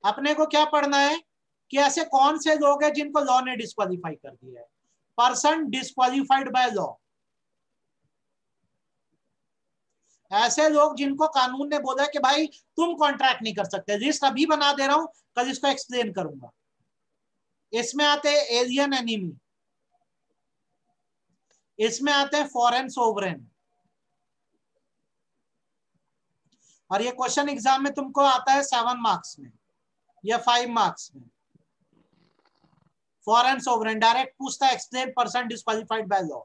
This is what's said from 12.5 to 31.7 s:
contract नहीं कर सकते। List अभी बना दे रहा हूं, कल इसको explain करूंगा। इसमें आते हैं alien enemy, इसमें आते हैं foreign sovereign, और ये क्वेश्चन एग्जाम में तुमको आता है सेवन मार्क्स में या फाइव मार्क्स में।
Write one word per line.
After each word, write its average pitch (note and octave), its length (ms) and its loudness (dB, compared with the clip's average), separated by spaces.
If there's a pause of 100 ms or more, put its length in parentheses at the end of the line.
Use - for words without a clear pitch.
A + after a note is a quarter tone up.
contract C#4 480 0
नहीं G#3+ 120 -6
कर G3 100 -4
सकते। G3+ 340 -6
List C#4+ 260 -2
अभी C4+ 220 2
बना D4 260 2
दे C#4 140 -2
रहा C#4+ 100 2
हूं, D#4+ 100 0 (300)
कल B3 140 -2
इसको C4+ 180 -2
explain B3 440 -2
करूंगा। D3 380 -8 (1200)
इसमें A#3+ 320 -2
आते D4 240 2
हैं D4 160 2 (120)
alien B3+ 360 0
enemy, A3+ 400 -4 (2500)
इसमें A#3 340 0
आते C#4+ 240 0
हैं D4 120 0
foreign B3 400 0
sovereign, G3 580 -2 (3500)
और G3+ 120 0
ये B3 80 0
क्वेश्चन B3+ 380 -2
एग्जाम C4+ 360 2
में C#4+ 80 -2
तुमको C#4 280 -4
आता C4+ 320 4
है C#4 100 4
सेवन B3 380 -2
मार्क्स G3+ 380 -2
में C3 140 -20 (720)
या A#3 140 0
फाइव A#3+ 320 2
मार्क्स A3 440 -2
में। C3 80 -20 (2000)